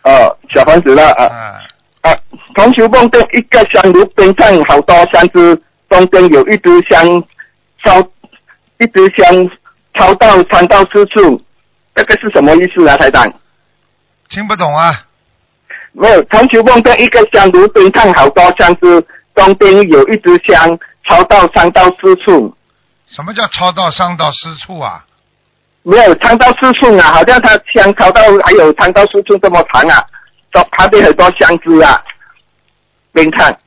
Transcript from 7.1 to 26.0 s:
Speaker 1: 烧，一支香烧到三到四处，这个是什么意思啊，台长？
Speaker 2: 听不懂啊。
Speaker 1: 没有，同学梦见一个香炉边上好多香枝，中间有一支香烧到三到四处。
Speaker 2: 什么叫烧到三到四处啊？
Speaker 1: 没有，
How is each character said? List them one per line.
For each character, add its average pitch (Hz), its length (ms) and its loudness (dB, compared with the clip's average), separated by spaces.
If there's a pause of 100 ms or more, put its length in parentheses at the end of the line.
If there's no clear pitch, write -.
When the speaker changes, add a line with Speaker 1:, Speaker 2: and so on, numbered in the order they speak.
Speaker 1:
烧， 185 160 2 (800)
一 240 160 -4
支 190 240 2
香 180 320 2 (460)
烧 - 200 0
到 202 260 2 (100)
三 180 160 0
到 196 160 2 (100)
四 208 140 2
处， 175 340 0 (540)
这 - 80 -4
个 - 160 -4
是 214 160 -10
什 151 80 2
么 151 120 2
意 170 40 2 (160)
思 165 120 2
啊， 139 100 2
台 135 120 0
长？ 123 240 0 (960)
Speaker 2:
听 208 180 -14
不 208 80 -6
懂 156 220 -6
啊。 160 280 -4 (880)
Speaker 1:
没 208 160 -2
有， 190 140 2
同 247 260 0
学 226 120 0
梦 240 220 2
见 240 180 0
一 240 60 0
个 233 120 -2 (120)
香 196 200 2
炉 185 180 2
边 190 260 0
上 208 180 0
好 143 160 2
多 175 140 0 (160)
香 175 200 0
枝， 175 240 2 (300)
中 196 240 2
间 196 320 2
有 139 200 4
一 220 80 -4
支 175 300 0
香 170 300 0 (300)
烧 170 180 2
到 190 280 2
三 175 180 0
到 185 120 2 (180)
四 185 140 2 (100)
处。 147 280 0 (540)
Speaker 2:
什 - 160 -20
么 202 100 -16
叫 220 180 -6
烧 180 200 -4
到 170 200 -6
三 175 260 -6
到 151 140 -6
四 165 260 -14
处 175 220 -20
啊？ 92 260 -14 (800)
Speaker 1:
没 180 140 -4
有， 208 240 2